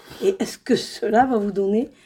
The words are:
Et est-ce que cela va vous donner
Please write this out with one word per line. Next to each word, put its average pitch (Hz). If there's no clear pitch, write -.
Et 196
est-ce -
que 226
cela 226
va 254
vous 202
donner 202